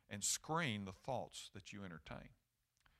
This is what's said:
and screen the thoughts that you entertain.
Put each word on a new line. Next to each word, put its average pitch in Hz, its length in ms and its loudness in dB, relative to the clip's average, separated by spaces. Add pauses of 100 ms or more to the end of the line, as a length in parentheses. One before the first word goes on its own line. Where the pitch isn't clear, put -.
and 101 160 -4
screen 143 600 4
the 92 80 -4
thoughts - 600 -4
that - 180 -10
you 101 120 -8
entertain. - 460 -8 (680)